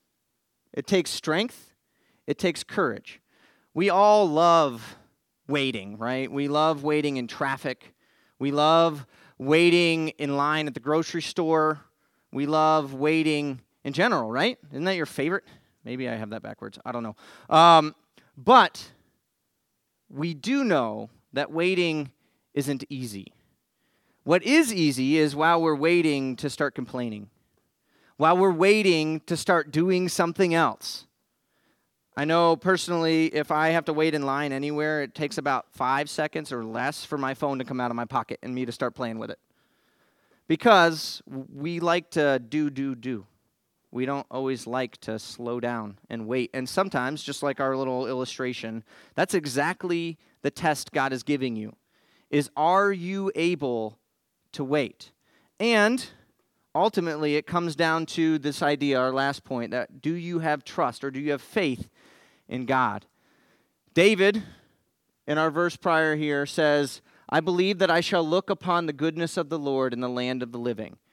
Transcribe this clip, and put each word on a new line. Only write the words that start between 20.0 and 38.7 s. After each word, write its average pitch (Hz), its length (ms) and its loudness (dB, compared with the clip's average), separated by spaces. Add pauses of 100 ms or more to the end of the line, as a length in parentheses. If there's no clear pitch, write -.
we 160 240 -4
do 247 300 -2
know 117 440 0 (240)
that 139 180 -4
waiting 165 600 0 (400)
isn't 139 380 -2
easy. 117 420 -10 (920)
What 170 200 2
is 277 300 4
easy 143 440 2
is 151 180 2
while 165 280 4
we're 160 120 2
waiting 143 640 2
to 143 140 -6
start 143 240 -4
complaining, 113 560 -8 (880)
while 160 180 6
we're 190 140 6
waiting 170 720 4
to - 160 -4
start 156 340 0
doing 180 380 2
something 170 440 0
else. 156 540 0 (1080)
I 139 80 -4
know 165 320 4
personally, 165 760 0
if 151 200 -2
I 156 160 2
have 165 160 2
to 165 80 -4
wait 156 200 2
in 151 100 -2
line 139 280 -2
anywhere, 147 520 -2
it 131 120 -10
takes 147 240 -6
about 135 340 -2
five 139 380 -2
seconds 151 420 -6
or 120 120 -6
less 120 400 -6
for - 120 -6
my 135 160 -4
phone 139 280 -4
to 131 40 -8
come 127 160 -6
out 120 120 -2
of - 40 -6
my 120 100 -6
pocket 117 360 -6
and 127 100 -10
me 127 140 -4
to 117 60 -8